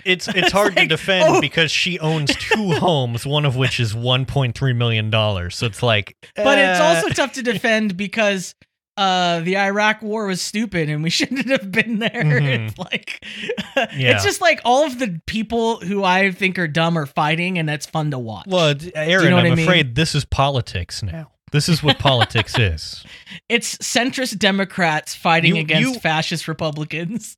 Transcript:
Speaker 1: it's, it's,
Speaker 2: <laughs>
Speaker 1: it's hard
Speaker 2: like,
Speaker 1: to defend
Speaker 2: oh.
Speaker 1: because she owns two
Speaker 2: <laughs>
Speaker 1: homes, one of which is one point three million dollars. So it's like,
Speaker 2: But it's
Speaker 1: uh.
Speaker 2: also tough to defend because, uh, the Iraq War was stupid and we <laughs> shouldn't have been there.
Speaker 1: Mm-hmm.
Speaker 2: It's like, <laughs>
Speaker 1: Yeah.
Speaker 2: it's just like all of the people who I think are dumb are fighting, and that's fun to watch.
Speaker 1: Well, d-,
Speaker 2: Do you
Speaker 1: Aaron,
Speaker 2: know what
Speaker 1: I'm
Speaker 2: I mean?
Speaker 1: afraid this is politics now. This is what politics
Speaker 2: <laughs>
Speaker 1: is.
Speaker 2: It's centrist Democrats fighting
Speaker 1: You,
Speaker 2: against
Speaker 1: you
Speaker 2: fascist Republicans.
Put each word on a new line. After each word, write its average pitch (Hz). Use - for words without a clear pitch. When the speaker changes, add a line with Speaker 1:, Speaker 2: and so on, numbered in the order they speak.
Speaker 1:
it's, 185
it's, 208
Speaker 2:
<laughs> -
Speaker 1:
it's 359
hard 202
Speaker 2:
like, 359
Speaker 1:
to 160
defend 202
Speaker 2:
oh. 349
Speaker 1:
because 156
she 175
owns 156
two 214
Speaker 2:
<laughs> 403
Speaker 1:
homes, 127
one 147
of 135
which 127
is 110
one 123
point 127
three 131
million 113
dollars. 104
So -
it's 107
like, 110
Speaker 2:
But 269
it's 185
Speaker 1:
uh. 302
Speaker 2:
also 339
tough 277
to 262
defend 220
because, 202
uh, 180
the 175
Iraq 208
War 214
was 185
stupid 196
and 151
we 165
<laughs> -
shouldn't 262
have 254
been 220
there. 226
Speaker 1:
Mm-hmm. 147
Speaker 2:
It's 110
like, -
<laughs> -
Speaker 1:
Yeah. 131
Speaker 2:
it's 101
just 403
like 339
all 254
of 247
the 190
people 226
who 196
I 190
think 185
are 175
dumb 165
are 147
fighting, 165
and 156
that's 147
fun 156
to 135
watch. 110
Speaker 1:
Well, 170
d-, 147
Speaker 2:
Do 156
you 156
Speaker 1:
Aaron, 180
Speaker 2:
know -
what 170
Speaker 1:
I'm 170
Speaker 2:
I -
mean? 165
Speaker 1:
afraid 160
this 156
is 143
politics 131
now. 156
This 147
is 170
what 143
politics 120
Speaker 2:
<laughs> -
Speaker 1:
is. 90
Speaker 2:
It's -
centrist 254
Democrats 185
fighting 170
Speaker 1:
You, 160
Speaker 2:
against 156
Speaker 1:
you 226
Speaker 2:
fascist 160
Republicans. 156